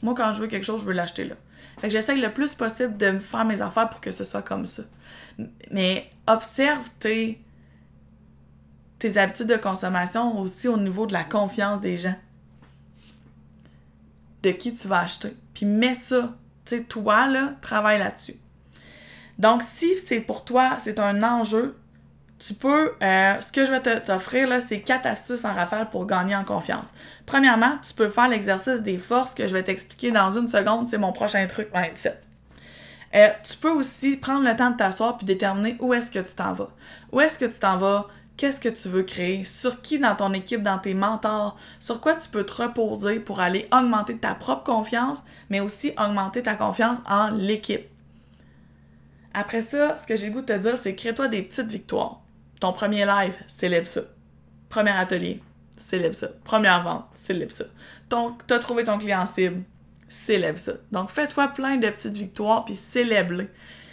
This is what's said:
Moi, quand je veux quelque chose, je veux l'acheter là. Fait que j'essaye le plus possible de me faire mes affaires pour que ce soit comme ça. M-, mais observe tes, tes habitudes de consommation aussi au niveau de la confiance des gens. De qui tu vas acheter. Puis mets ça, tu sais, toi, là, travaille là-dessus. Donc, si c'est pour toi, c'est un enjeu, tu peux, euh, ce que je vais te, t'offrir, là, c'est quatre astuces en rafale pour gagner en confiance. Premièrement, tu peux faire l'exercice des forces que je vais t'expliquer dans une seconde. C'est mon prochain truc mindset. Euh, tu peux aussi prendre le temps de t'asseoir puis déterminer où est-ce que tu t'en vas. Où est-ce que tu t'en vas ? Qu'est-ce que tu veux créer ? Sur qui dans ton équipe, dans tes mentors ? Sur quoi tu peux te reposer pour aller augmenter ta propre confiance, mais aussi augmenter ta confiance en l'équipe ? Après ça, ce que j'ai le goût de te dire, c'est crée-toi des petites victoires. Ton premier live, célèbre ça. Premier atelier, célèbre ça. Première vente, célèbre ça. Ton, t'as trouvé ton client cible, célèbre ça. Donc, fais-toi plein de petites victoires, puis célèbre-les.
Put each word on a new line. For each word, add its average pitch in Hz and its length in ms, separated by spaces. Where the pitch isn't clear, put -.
Moi, 233 120
quand 226 200
je 214 80
veux 226 40
quelque 202 200
chose, 220 160
je 202 40
veux 190 60
l'acheter 175 320
là. - 100
Fait 214 100
que 208 40
j'essaye 220 280
le 220 120
plus 285 220
possible 226 420
de 202 140
me 196 100
faire 226 240
mes 214 160
affaires 226 300
pour - 100
que 196 120
ce - 120
soit - 180
comme - 240
ça. - 160
M-, - 120
mais 190 400
observe 262 640
tes, 226 420
tes 208 200
habitudes 196 300
de 233 80
consommation 196 840
aussi 190 280
au 226 100
niveau 196 280
de 202 60
la 170 120
confiance 202 560
des 185 160
gens. 180 200
De 190 80
qui 233 240
tu 202 140
vas 180 120
acheter. 175 360
Puis 208 120
mets 226 280
ça, 240 400
tu 240 140
sais, 233 60
toi, 214 420
là, 269 340
travaille 214 380
là-dessus. - 380
Donc, 226 240
si 349 360
c'est 233 240
pour - 240
toi, 254 320
c'est 214 200
un 202 240
enjeu, 233 560
tu - 160
peux, 294 380
euh, 196 380
ce - 100
que 269 140
je 262 60
vais 262 100
te, 226 180
t'offrir, 220 500
là, 247 120
c'est 214 220
quatre 254 240
astuces 233 400
en 202 80
rafale 214 340
pour 190 180
gagner 196 300
en 196 80
confiance. - 480
Premièrement, 269 640
tu - 80
peux 214 140
faire 240 200
l'exercice 214 540
des 190 160
forces 247 360
que 220 120
je 185 80
vais 185 80
t'expliquer 190 480
dans 196 200
une 233 180
seconde. 220 380
C'est 214 120
mon 190 140
prochain 208 340
truc 214 280
mindset. - 460
Euh, 208 140
tu - 140
peux 311 140
aussi 277 480
prendre 269 280
le 233 100
temps 247 140
de 240 60
t'asseoir 220 400
puis 202 100
déterminer 196 540
où 254 140
est-ce 240 160
que - 80
tu 185 160
t'en 196 180
vas. 190 160
Où 247 100
est-ce 311 180
que 254 80
tu 233 120
t'en 190 200
vas ? 202 280
Qu'est-ce 277 240
que 240 80
tu 226 200
veux 185 140
créer ? 190 420
Sur 247 360
qui 302 180
dans 233 160
ton 196 200
équipe, 202 280
dans 196 160
tes 190 140
mentors ? 208 640
Sur 233 240
quoi 320 140
tu - 120
peux 208 160
te - 180
reposer 220 560
pour 190 220
aller 185 320
augmenter 233 460
ta 220 160
propre - 300
confiance, 240 600
mais 196 120
aussi 202 380
augmenter 208 440
ta 220 120
confiance 220 520
en 208 240
l'équipe ? 208 580
Après 208 300
ça, 294 340
ce - 100
que 220 100
j'ai 208 100
le 214 60
goût 262 100
de 262 40
te 208 120
dire, 226 180
c'est 196 180
crée-toi 233 340
des 214 140
petites 226 260
victoires. - 520
Ton 185 140
premier 202 320
live, 196 300
célèbre 175 400
ça. - 140
Premier 208 220
atelier, 185 500
célèbre 175 380
ça. - 140
Première 190 400
vente, 170 300
célèbre - 400
ça. - 120
Ton, 233 260
t'as 240 120
trouvé 233 240
ton 220 140
client 202 300
cible, 185 360
célèbre 175 500
ça. - 140
Donc, 196 200
fais-toi 294 380
plein 269 280
de 226 140
petites 208 240
victoires, 214 500
puis 214 100
célèbre-les. 202 760